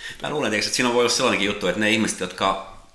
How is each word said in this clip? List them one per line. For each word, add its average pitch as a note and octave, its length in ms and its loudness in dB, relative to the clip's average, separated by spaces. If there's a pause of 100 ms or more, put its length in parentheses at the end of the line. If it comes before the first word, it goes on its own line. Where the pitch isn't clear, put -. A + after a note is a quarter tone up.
(220)
Mä C#3+ 80 -4
luulen, C#3 200 -2
tiiäks, G#2 160 0
että - 100 -2
siinä B2 160 2
voi A#2+ 80 4
olla A#2+ 80 4
sellainenkin G#2 380 2
juttu, G#2 200 -2
että F2+ 140 0
ne G#2+ 100 4
ihmiset, A2 300 2
jotka F#2+ 560 -2 (180)